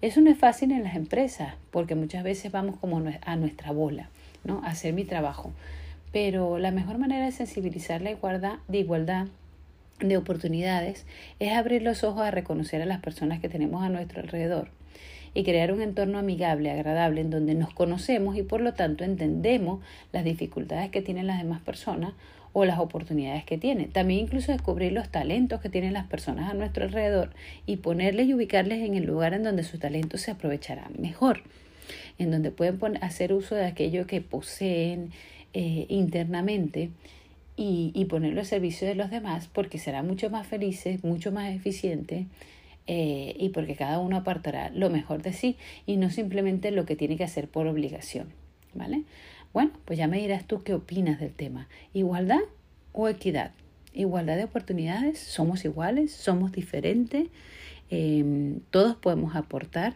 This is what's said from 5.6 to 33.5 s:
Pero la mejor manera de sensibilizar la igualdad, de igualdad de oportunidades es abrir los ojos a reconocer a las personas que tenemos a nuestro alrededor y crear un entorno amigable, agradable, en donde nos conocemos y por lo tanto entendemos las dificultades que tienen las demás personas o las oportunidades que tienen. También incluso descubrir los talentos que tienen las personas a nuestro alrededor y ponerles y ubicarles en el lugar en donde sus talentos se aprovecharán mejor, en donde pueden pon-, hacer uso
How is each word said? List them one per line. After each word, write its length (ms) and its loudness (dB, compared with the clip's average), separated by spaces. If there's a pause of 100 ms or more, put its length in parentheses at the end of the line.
Pero 460 2
la 120 2
mejor 280 -2
manera 280 2
de 60 -2
sensibilizar 680 -4
la 100 -4
igualdad, 480 -2 (100)
de 100 0
igualdad 500 2 (720)
de 160 4
oportunidades 880 0 (340)
es 140 0
abrir 300 4
los 220 0
ojos 180 2
a 80 2
reconocer 520 -2
a 40 0
las 140 -2
personas 400 -2
que 100 -4
tenemos 320 0
a 80 0
nuestro 300 -4
alrededor 500 -2 (640)
y 100 2
crear 280 4
un 100 0
entorno 360 0
amigable, 520 2
agradable, 500 2
en 100 0
donde 240 2
nos 180 0
conocemos 640 0
y 60 -2
por 180 0
lo 140 0
tanto 300 0
entendemos 760 2 (320)
las 120 -2
dificultades 680 -2
que 120 -2
tienen 240 -4
las 120 0
demás 220 -2
personas 540 -6 (380)
o 120 6
las 160 4
oportunidades 640 -2
que 140 -2
tienen. 340 0
También 280 4
incluso 300 0
descubrir 420 0
los 160 -2
talentos 520 2
que 80 -4
tienen 240 0
las 140 -4
personas 440 -4
a 40 -4
nuestro 300 -2
alrededor 460 2 (340)
y 120 -2
ponerles 500 2
y 80 6
ubicarles 480 2
en 140 0
el 80 2
lugar 300 2
en 100 0
donde 180 2
sus 160 -8
talentos 440 -2
se 100 -4
aprovecharán 680 -4
mejor, 440 2 (760)
en 140 2
donde 180 2
pueden 280 0
pon-, 220 0
hacer 320 0
uso 220 0